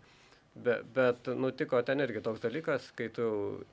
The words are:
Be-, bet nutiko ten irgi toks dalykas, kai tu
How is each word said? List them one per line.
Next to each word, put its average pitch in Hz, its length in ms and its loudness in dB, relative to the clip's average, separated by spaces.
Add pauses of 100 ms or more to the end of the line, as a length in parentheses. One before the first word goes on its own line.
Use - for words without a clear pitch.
(560)
Be-, 113 260 2
bet 123 440 2
nutiko 131 560 0
ten 135 180 0
irgi 117 200 -2
toks 110 200 -4
dalykas, 139 520 -2
kai 117 180 -6
tu 104 600 -2